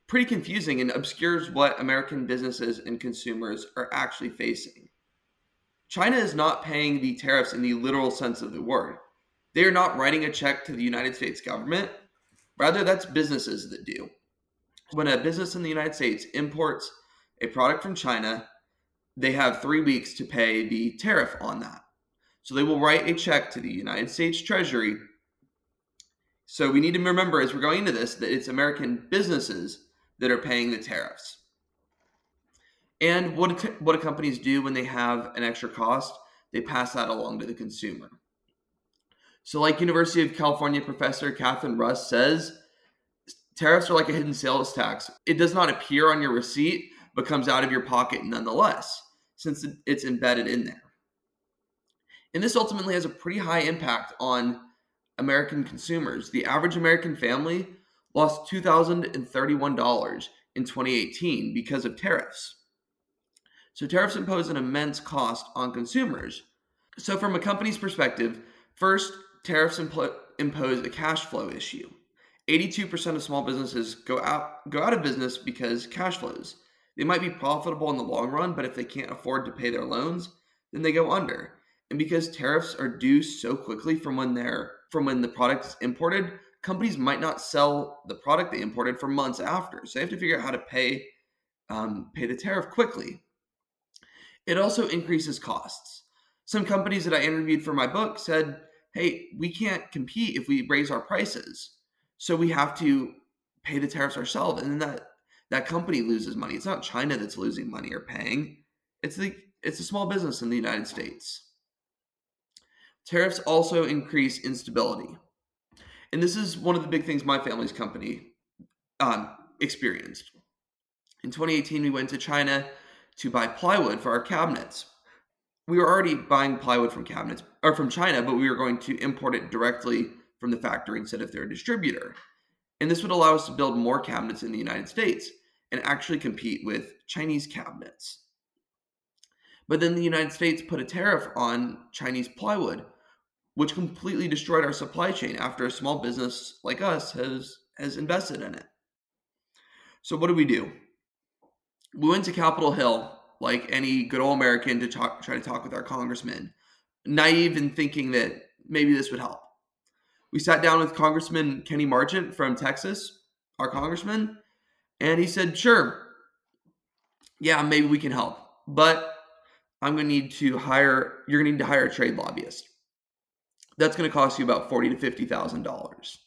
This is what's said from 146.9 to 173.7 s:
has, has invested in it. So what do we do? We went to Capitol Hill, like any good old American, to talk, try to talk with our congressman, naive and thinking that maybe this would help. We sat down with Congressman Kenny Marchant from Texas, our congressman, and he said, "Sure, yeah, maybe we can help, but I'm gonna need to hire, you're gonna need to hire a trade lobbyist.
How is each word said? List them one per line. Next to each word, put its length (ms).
has, 460
has 180
invested 460
in 140
it. 100
So 140
what 100
do 80
we 100
do? 280
We 120
went 160
to 80
Capitol 400
Hill, 440
like 300
any 320
good 180
old 160
American, 440
to 80
talk, 340
try 140
to 40
talk 220
with 100
our 120
congressman, 680
naive 500
and 200
thinking 340
that 220
maybe 240
this 200
would 80
help. 200
We 80
sat 200
down 200
with 160
Congressman 640
Kenny 240
Marchant 480
from 220
Texas, 640
our 100
congressman, 680
and 220
he 80
said, 280
"Sure, 520
yeah, 240
maybe 240
we 120
can 120
help, 300
but 480
I'm 140
gonna 140
need 240
to 260
hire, 680
you're 120
gonna 120
need 80
to 40
hire 200
a 100
trade 220
lobbyist. 520